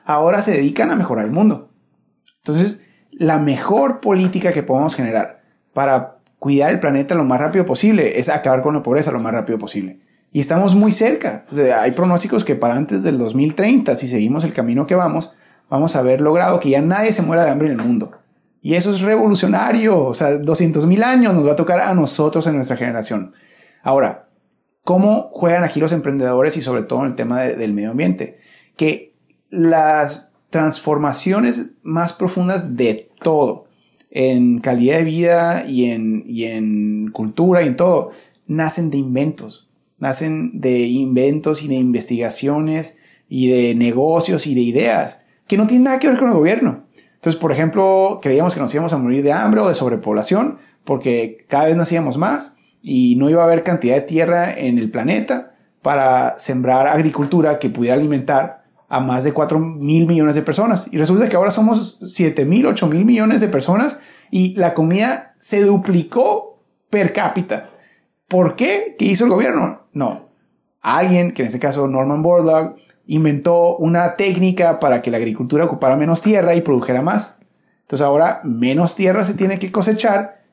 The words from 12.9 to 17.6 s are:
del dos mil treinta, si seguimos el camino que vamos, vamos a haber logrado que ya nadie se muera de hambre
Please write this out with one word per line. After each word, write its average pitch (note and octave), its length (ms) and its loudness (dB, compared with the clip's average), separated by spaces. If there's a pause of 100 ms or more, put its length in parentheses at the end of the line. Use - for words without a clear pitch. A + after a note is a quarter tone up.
del D3+ 140 0
dos A2+ 180 -2
mil D3 200 0
treinta, G#3+ 400 2
si C3+ 120 -2
seguimos B2 380 0
el D#3+ 80 -2
camino B2 340 -2
que F3+ 80 0
vamos, E3 380 -2 (380)
vamos D#3 260 0
a C#3 40 0
haber B2+ 200 2
logrado F3 400 2
que - 80 -2
ya C#3 140 2
nadie G3+ 300 0
se F#3 100 0
muera E3 220 2
de D#3 80 2
hambre D3+ 200 0